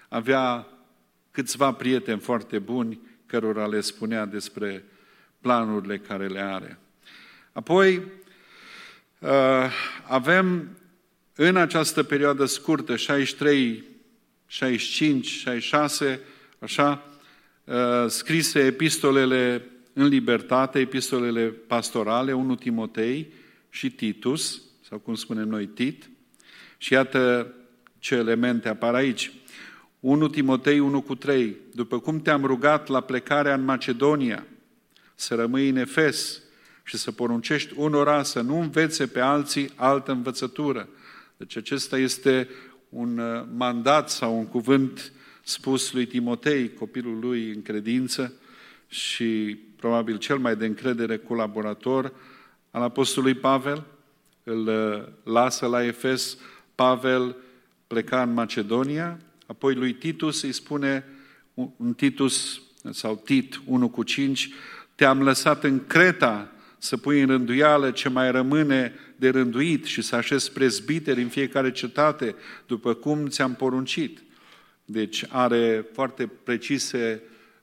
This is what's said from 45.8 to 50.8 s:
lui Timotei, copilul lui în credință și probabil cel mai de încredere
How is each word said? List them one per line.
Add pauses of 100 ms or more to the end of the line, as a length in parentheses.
lui
Timotei,
copilul
lui
în
credință (560)
și (180)
probabil
cel
mai
de
încredere